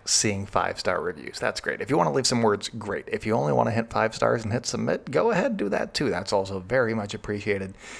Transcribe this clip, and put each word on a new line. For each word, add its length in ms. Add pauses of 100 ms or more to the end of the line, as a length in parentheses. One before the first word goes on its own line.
seeing 400
five-star 560
reviews. 380
That's 200
great. 220
If 80
you 80
wanna 140
leave 160
some 160
words, 260
great. 380
If 180
you 80
only 180
wanna 200
hit 180
five 240
stars 300
and 100
hit 140
submit, 420
go 220
ahead, 260
do 120
that 260
too. 160
That's 200
also 280
very 340
much 220
appreciated. 580 (260)